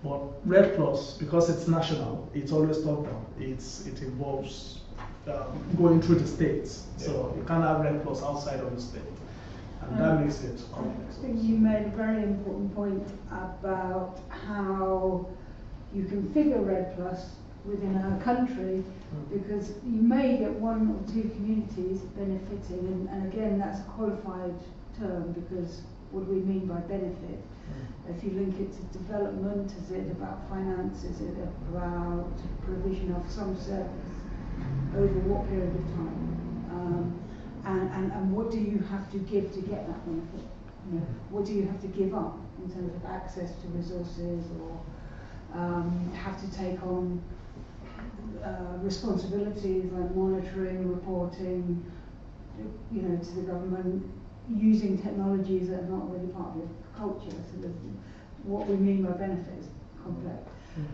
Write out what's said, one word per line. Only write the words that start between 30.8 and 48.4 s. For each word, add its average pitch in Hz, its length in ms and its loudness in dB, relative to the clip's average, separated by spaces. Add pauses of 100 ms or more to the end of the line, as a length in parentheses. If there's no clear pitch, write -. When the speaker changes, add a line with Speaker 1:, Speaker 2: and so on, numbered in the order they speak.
Speaker 3:
Is 175 160 -4
it 185 140 -4 (340)
about 175 580 0 (380)
provision 185 500 0
of 165 160 -2
some 190 260 -2
service - 540 -4 (840)
over 392 220 6 (100)
what 415 180 4
period 359 280 2
of 160 100 0 (100)
time? 165 420 -2 (340)
Um, 175 420 0 (520)
and, 190 280 2
and, 190 180 0
and 190 240 2
what 226 160 2
do 220 80 2
you 202 320 2
have 196 220 -4
to 202 60 0
give 190 340 2
to 185 80 -4
get 196 260 -4
that - 180 -6
benefit? 170 400 -4 (460)
You 165 80 0
know, - 60 0 (240)
what 196 160 0
do 214 80 -2
you 196 140 4
have - 120 -2
to 196 80 -6
give 190 260 2
up 160 240 -2 (240)
in 180 80 -6
terms 175 240 -4
of - 120 -8
access 180 460 -6 (100)
to 175 80 -8
resources, 175 760 -4 (160)
or, - 1000 -10
um, 175 560 0
have 196 280 -4
to 190 160 -6
take 180 260 -2
on, 180 380 0 (1200)